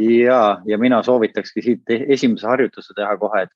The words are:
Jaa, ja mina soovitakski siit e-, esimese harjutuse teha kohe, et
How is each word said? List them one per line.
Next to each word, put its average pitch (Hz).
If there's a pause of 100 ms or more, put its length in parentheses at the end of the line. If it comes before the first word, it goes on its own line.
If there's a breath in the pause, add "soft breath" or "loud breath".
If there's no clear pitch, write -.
Jaa, 117
ja 107
mina 120
soovitakski 110
siit 117
e-, 117 (120)
esimese 113
harjutuse 127
teha 104
kohe, 101
et -